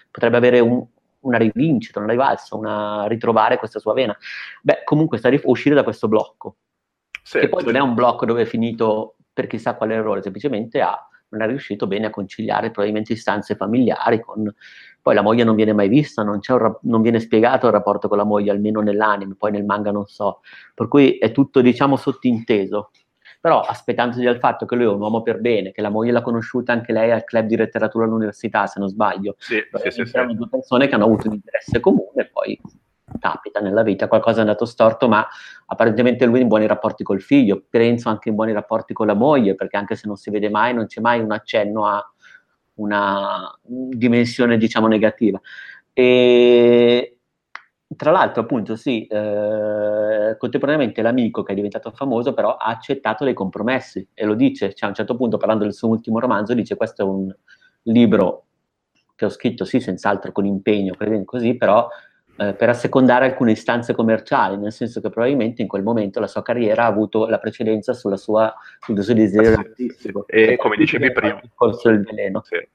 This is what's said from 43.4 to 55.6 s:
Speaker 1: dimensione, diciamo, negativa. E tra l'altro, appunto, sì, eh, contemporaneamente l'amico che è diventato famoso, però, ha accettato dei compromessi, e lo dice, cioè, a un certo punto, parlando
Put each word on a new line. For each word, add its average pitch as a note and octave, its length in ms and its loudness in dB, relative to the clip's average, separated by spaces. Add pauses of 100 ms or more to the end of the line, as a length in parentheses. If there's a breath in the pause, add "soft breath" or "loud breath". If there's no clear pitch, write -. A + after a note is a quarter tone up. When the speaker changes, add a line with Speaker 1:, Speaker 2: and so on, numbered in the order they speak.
Speaker 1:
dimensione, A#2+ 960 0
diciamo, A2 300 2
negativa. G#2+ 520 2 (540 loud breath)
E A#2+ 1200 6 (800)
tra D3+ 160 0
l'altro, C#3 300 2
appunto, A2 340 -4
sì, A2+ 320 -4
eh, G#2+ 1300 -2
contemporaneamente C3 640 -2
l'amico A#2 420 0
che G2+ 100 -8
è - 20 -4
diventato G#2 360 -6
famoso, B2 420 -2
però, G#2+ 240 0
ha - 120 -8
accettato A#2 540 -4
dei B2+ 100 0
compromessi, G#2 800 -6
e - 120 -6
lo G#2+ 100 0
dice, A2 380 0
cioè, - 140 -6
a - 20 -6
un G2+ 60 -10
certo A2 200 -6
punto, A#2 220 -2
parlando G#2 260 0